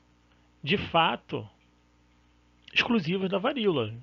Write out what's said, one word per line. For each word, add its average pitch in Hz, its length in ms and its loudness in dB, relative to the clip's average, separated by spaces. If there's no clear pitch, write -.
de 160 140 0
fato, 165 680 0
exclusivos 190 560 0
da - 80 0
varíola. 185 640 0